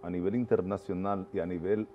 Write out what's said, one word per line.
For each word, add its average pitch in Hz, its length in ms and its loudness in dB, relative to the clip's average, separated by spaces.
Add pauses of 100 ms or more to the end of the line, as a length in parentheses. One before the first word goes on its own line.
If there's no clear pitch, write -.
a 87 60 -6
nivel 90 260 0
internacional 98 960 0
y 98 80 0
a 85 60 0
nivel 92 500 0